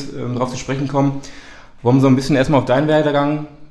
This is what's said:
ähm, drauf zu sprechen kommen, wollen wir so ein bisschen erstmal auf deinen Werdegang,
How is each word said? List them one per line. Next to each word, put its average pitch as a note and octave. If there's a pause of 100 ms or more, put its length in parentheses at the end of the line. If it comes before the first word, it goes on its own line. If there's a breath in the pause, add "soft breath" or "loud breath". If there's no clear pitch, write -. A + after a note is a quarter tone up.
(180)
ähm, B2
drauf B2
zu -
sprechen C3+
kommen, C#3 (640 loud breath)
wollen B2
wir C#3
so C3+
ein B2+
bisschen C#3
erstmal C3
auf B2
deinen C#3+
Werdegang, D3+ (240)